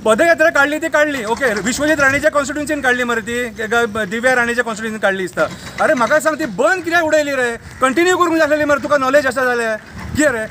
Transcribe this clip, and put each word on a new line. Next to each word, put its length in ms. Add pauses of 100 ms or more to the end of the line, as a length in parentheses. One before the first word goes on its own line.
पदयात्रा 460
काडली 280
ती 100
काडली, 360
ओके, 300
विश्वजीत 460
राणेच्या 300
कॉन्स्टिट्युएन्सीन 500
काडली 240
मरे 160
ती, 240
ग-, 440
ब-, 100
दिव्या 380
राणेच्या 280
कॉन्स्टिट्युएन्सीन 360
काडली 220
दिसता. 200 (420)
अरे 100
म्हाका 260
सांग, 180
ती 60
बंद 380
कित्याक 200
उडयली 340
रे? 200 (240)
Continue 360
करूंक 200
जाय 100
आसलेली 180
मरे, 180
तुका 160
knowledge 280
आसा 180
जाल्यार. 320 (400)
कितें 160
रे, 180